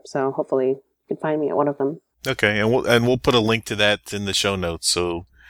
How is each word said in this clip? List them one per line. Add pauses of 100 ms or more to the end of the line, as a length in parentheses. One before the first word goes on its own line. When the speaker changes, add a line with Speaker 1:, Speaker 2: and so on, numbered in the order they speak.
Speaker 1:
so
hopefully
you (260)
can
find
me
at
one
of
them. (280)
Speaker 2:
Okay,
and
we'll,
and
we'll
put
a
link
to
that
in
the
show
notes,
so (220)